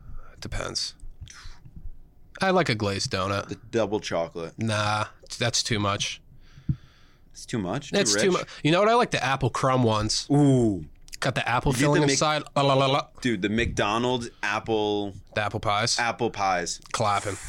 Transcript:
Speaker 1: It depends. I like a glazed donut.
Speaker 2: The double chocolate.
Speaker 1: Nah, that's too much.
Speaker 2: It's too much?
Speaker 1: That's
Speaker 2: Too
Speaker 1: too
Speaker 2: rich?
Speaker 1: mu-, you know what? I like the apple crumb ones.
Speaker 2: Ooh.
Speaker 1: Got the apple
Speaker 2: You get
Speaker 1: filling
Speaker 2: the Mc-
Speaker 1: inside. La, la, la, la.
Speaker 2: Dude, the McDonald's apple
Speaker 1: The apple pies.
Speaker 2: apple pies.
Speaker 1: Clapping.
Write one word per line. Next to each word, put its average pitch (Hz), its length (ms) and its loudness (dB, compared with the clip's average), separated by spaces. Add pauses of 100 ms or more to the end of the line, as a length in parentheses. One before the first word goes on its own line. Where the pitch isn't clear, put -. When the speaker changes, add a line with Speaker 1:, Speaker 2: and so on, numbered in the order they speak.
(320)
Speaker 1:
It - 80 -20
depends. - 540 -6 (1500)
I 190 100 2
like 185 180 4
a 123 80 2
glazed 101 340 -2
donut. 98 380 -2
Speaker 2:
The 101 80 -8 (160)
double 107 260 0
chocolate. 82 580 -4
Speaker 1:
Nah, 107 500 0 (340)
that's 120 240 0
too 107 160 -2
much. - 420 -2 (1120)
Speaker 2:
It's - 140 -18
too - 120 -4
much? 104 320 -4
Speaker 1:
That's 202 240 2
Speaker 2:
Too 202 60 2
Speaker 1:
too 202 100 4
Speaker 2:
rich? 170 120 2
Speaker 1:
mu-, - 20 -10 (180)
you 147 80 2
know 170 80 4
what? 208 100 4
I 226 60 6
like 240 160 2
the - 140 -2
apple 131 260 0
crumb 131 320 2
ones. 110 480 2
Speaker 2:
Ooh. 127 540 4 (340)
Speaker 1:
Got - 160 -2
the 120 140 -2
apple 127 240 2
Speaker 2:
You 120 60 0
get - 20 0
Speaker 1:
filling 147 220 4
Speaker 2:
the 147 40 4
Mc- 139 60 4
Speaker 1:
inside. 151 320 0 (100)
La, 143 80 2
la, 139 120 4
la, 135 120 4
la. 139 220 0 (140)
Speaker 2:
Dude, 110 200 0
the 104 60 2
McDonald's 117 840 0 (140)
apple 104 680 0 (200)
Speaker 1:
The 107 80 0
apple 104 160 -2
pies. 104 400 0
Speaker 2:
apple 117 320 0
pies. 92 500 0 (120)
Speaker 1:
Clapping. 101 440 0 (120)